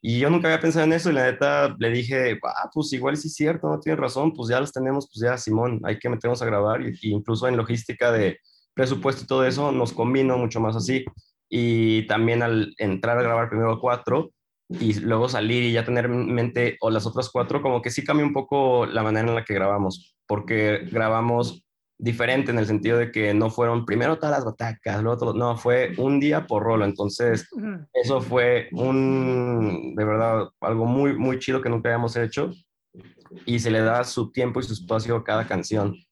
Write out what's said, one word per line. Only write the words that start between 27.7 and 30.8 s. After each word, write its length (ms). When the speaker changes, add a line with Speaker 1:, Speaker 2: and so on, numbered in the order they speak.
Speaker 1:
eso 260
fue 500
un, 1300
de 80
verdad, 400
algo 260